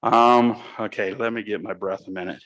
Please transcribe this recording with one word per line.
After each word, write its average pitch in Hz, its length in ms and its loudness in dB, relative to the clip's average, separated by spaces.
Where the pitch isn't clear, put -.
Um, 120 580 4
okay, 104 340 -4
let 117 200 -4
me 117 100 -8
get 101 180 -6
my 98 120 -10
breath 95 340 -6
a 98 40 -14
minute. 92 340 -10